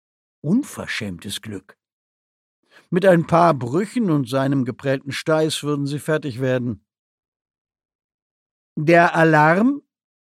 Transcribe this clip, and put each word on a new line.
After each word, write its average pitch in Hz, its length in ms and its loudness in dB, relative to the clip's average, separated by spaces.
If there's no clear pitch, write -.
Unverschämtes 107 960 -6
Glück. - 360 -16
Mit 175 160 0
ein 170 200 6
paar 170 280 4
Brüchen 170 580 -2
und 143 160 0
seinem 135 380 -2
geprellten 135 480 -6
Steiß 156 500 -2
würden 143 240 -4
sie 143 120 -8
fertig 156 420 -4
werden. 127 440 -2
„Der 165 400 4
Alarm?“, 165 680 4